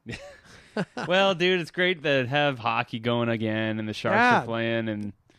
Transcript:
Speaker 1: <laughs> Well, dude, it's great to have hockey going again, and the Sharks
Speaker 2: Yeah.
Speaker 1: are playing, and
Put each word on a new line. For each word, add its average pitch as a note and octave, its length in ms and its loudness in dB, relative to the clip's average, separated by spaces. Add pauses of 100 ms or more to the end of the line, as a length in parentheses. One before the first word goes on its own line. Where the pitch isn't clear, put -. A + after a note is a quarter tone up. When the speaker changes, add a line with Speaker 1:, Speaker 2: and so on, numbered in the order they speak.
Speaker 1:
<laughs> - 120 -10 (880)
Well, F#3+ 300 4
dude, F3+ 240 2
it's D#3+ 100 -8
great F3+ 320 -2
to C#3 240 2
have C#3 320 0
hockey A#2 400 -2
going A#2+ 300 0
again, A2 500 -2
and G#2+ 100 -6
the G#2+ 40 -4
Sharks A#2+ 240 0
Speaker 2:
Yeah. A#3 260 4
Speaker 1:
are - 20 -6
playing, A2+ 440 -2
and G#2 240 -4 (260)